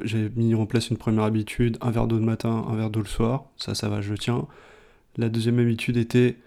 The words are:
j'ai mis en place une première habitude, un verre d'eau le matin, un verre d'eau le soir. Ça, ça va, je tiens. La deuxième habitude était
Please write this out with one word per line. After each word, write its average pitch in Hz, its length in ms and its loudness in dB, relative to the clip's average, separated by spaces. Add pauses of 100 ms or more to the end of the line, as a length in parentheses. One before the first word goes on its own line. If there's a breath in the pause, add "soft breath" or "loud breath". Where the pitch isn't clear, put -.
j'ai 107 320 -2
mis 113 180 2
en 110 100 2
place - 240 0
une 110 80 -2
première 110 280 2
habitude, 110 560 0
un 120 100 0
verre 117 160 0
d'eau 113 120 2
le 110 60 0
matin, 113 440 0
un 113 80 -2
verre 110 120 -2
d'eau 107 120 -2
le 104 40 -2
soir. 120 520 -2
Ça, 101 180 -6
ça 107 140 -2
va, 104 100 -2
je 101 140 -4
tiens. 123 340 -2 (720 soft breath)
La 117 100 0
deuxième 113 320 0
habitude 120 380 2
était 120 500 4